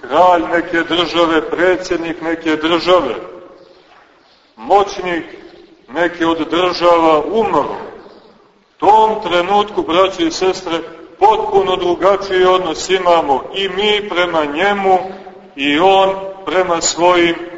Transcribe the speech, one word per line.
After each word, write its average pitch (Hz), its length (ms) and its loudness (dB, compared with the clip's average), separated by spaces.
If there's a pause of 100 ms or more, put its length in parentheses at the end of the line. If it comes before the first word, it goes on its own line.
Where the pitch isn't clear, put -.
kralj 175 400 4 (100)
neke 170 320 -2
države, 165 640 0
predsjednik 165 720 -2
neke 160 340 -2
države, 160 600 0 (1400)
moćnik 180 720 -2 (640)
neke 165 400 -2
od 160 220 -2
država 165 800 2
umro. 170 440 0 (1000)
U - 40 -20
tom 214 440 4
trenutku, 180 580 0
braćo 180 400 0
i 165 100 0
sestre, 175 480 -2 (400)
potpuno 196 560 2
drugačiji 185 680 0
odnos 180 460 0
imamo 170 540 2 (120)
i 196 140 -4
mi 208 400 -2
prema 170 360 0
njemu 190 540 0 (560)
i 143 240 0
on 190 300 4 (360)
prema 170 360 -2
svojim 170 540 2 (220)